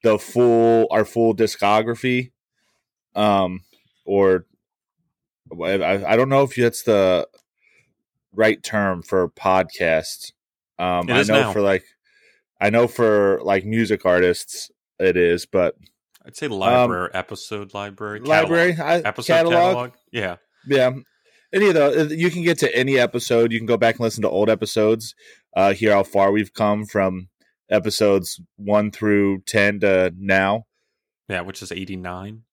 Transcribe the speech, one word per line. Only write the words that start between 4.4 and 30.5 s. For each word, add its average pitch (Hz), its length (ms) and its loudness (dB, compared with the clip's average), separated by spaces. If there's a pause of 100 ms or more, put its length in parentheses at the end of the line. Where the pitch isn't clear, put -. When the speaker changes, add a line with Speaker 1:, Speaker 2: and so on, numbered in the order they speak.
Speaker 1:
I, 95 160 -2
I, 92 340 -2
I 113 40 4
don't 131 120 2
know 135 140 2
if 135 120 -4
that's 120 280 -2
the 95 440 2 (1040)
right 107 300 0
term 98 400 -4
for 90 280 0
podcast. 85 1000 -2 (460)
Um, 90 300 -4
Speaker 2:
It 123 60 -2
Speaker 1:
I 127 60 4
Speaker 2:
is 107 80 -2
Speaker 1:
know 110 120 2
Speaker 2:
now. 110 120 -2
Speaker 1:
for, 104 100 -2
like, 98 220 0 (760)
I 104 100 0
know 117 160 2
for, 104 560 2
like, 98 220 -2
music 107 400 -2
artists 90 680 0 (280)
it 90 180 2
is, 87 300 0
but 92 300 0 (480)
Speaker 2:
I'd - 120 -20
say 151 100 -8
Speaker 1:
um, 120 60 -6
Speaker 2:
library, 95 640 0
episode 98 600 -10
library, 101 460 -12
Speaker 1:
library, 165 540 -2
Speaker 2:
catalog. 160 300 -4
Speaker 1:
I, - 40 -2
Speaker 2:
Episode 165 240 -6
Speaker 1:
catalog? 165 220 2
Speaker 2:
catalog. 170 360 0 (220)
Yeah. 95 240 -6 (300)
Speaker 1:
Yeah. 127 240 2 (640)
Any 202 140 2
of 175 60 2
the, 151 420 2
you 165 140 0
can 170 120 -8
get 165 160 0
to 135 180 0
any 131 220 2
episode. 117 540 0
You 113 60 -4
can 110 80 -6
go 117 100 2
back 113 180 2
and - 100 -12
listen 110 180 -4
to 104 60 0
old 104 220 2
episodes. 110 640 0 (400)
Uh, 98 180 4
hear 104 200 2
how 101 100 4
far 98 300 2
we've 107 200 -2
come 107 320 -2
from 95 440 -4 (420)
episodes 101 680 0 (160)
one 104 340 -2
through 101 560 0
ten 104 340 0
to 92 380 2
now. 98 480 0 (640)